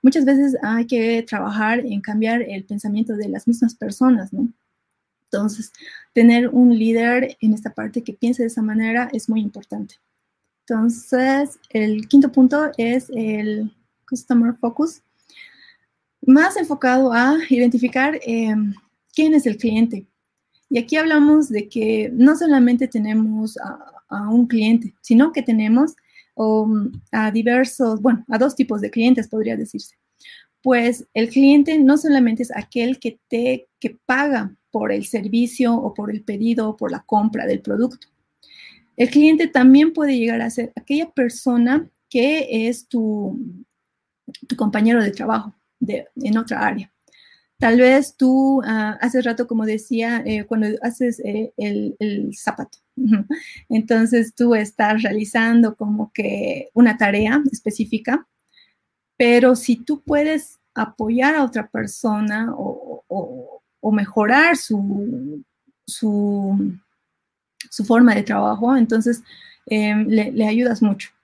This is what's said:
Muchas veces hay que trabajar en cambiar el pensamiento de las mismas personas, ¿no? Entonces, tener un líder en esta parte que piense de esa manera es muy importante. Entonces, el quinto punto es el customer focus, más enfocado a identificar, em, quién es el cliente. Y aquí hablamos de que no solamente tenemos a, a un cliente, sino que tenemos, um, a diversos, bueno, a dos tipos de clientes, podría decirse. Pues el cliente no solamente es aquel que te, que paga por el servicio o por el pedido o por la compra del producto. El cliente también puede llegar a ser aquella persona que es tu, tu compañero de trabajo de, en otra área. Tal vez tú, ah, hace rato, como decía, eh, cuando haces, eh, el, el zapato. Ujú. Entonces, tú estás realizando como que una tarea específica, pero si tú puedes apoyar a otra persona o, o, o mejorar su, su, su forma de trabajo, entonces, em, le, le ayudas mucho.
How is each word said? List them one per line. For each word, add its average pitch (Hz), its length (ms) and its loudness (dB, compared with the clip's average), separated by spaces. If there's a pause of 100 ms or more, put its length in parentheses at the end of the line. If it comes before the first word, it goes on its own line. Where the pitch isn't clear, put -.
Muchas 269 200 4
veces 269 380 2
hay 226 240 -2
que 226 380 -2
trabajar 214 560 -4
en 214 200 -6
cambiar 220 440 -2
el 190 200 -10
pensamiento 208 540 -6
de 208 100 -6
las 196 200 -6
mismas 233 280 0
personas, 214 560 -2
¿no? 240 160 -4 (840)
Entonces, 214 400 -6 (420)
tener 233 360 6
un 240 280 6
líder 233 640 0
en 214 120 2
esta 214 200 -8
parte 220 300 -8
que 208 100 -12
piense 240 300 -2
de 226 40 -2
esa 226 140 -6
manera 220 520 -2
es 226 140 -6
muy 220 140 -2
importante. 202 540 -12 (720)
Entonces, 254 920 -2 (120)
el 214 360 -2
quinto 277 240 4
punto 285 460 2
es 240 380 -4
el 214 560 -6 (360)
customer 240 480 0
focus, 285 460 -6 (1200)
más 320 360 4
enfocado 262 540 0
a 254 260 2 (120)
identificar, 247 760 0
em, 214 520 -2 (400)
quién 311 180 2
es 277 140 4
el 214 100 -2
cliente. 226 480 -2 (640)
Y 247 80 -2
aquí 233 200 -2
hablamos 302 520 4
de 208 180 -4
que 220 460 -2
no 262 220 6
solamente 262 520 2
tenemos 220 680 -2
a, - 220 -14 (300)
a 208 200 -8
un 233 160 4
cliente, 226 560 0
sino 269 300 4
que 320 100 -4
tenemos, 233 540 2 (400)
um, 214 560 0 (200)
a 214 200 0
diversos, 233 720 0
bueno, 233 280 2
a 220 80 -2
dos 269 180 0
tipos 220 260 -2
de 208 100 -6
clientes, 233 360 2
podría 220 300 -4
decirse. - 380 -12 (680)
Pues 240 520 0
el 233 160 0
cliente 285 500 6
no 277 180 6
solamente 254 460 2
es - 120 -10
aquel 240 440 -4
que 233 280 -8
te, 247 400 -4 (120)
que - 260 -8
paga 254 480 -2 (180)
por 214 200 -4
el 202 140 -4
servicio 233 680 -2
o 208 220 -4
por 208 160 -8
el 214 100 -8
pedido 220 480 -2
o 214 80 -10
por 214 140 -6
la 175 100 -10
compra 214 460 -2
del - 140 -2
producto. 214 460 -4 (880)
El 247 140 2
cliente 311 380 4
también 277 460 6
puede 277 260 -2
llegar 226 220 -2
a 233 80 -4
ser 233 260 -8
aquella 311 340 -4
persona 247 800 0 (200)
que 254 580 0
es 240 200 -6
tu, 214 520 -4 (1080)
tu 233 80 -6
compañero 220 460 0
de 202 100 -2
trabajo 214 440 -6 (240)
de, 208 280 -6 (140)
en 220 160 0
otra 226 300 -4
área. 202 240 -6 (680)
Tal 233 180 4
vez 262 380 4
tú, 269 500 2
ah, 214 360 -4
hace 247 200 0
rato, 240 240 -2
como 220 200 -2
decía, 226 600 -4
eh, 208 200 -4
cuando 214 240 -2 (120)
haces, 240 440 -4
eh, 214 320 -6
el, 208 420 -4
el 208 360 -6
zapato. - 420 -10 (180)
Ujú. 214 300 0 (420)
Entonces, 226 640 0
tú 240 220 2
estás 214 480 -2
realizando 220 720 0
como 214 380 -6
que 202 600 -6
una 233 240 4
tarea 214 540 0
específica, 220 760 -6 (920)
pero 240 400 6
si 247 180 0
tú 285 260 -6
puedes 302 560 -2 (160)
apoyar 233 640 -2
a 294 80 2
otra 226 240 -4
persona 214 880 -4
o, - 540 -12
o, 131 520 -10 (200)
o 214 100 -2
mejorar 226 640 2
su, 226 880 -6 (420)
su, 202 720 -2 (1120)
su - 140 -8
forma 233 320 6
de 208 80 -2
trabajo, 208 540 0
entonces, 226 440 0 (440)
em, 214 420 0
le, 214 240 0
le 214 160 0
ayudas 233 340 0
mucho. 202 280 0 (140)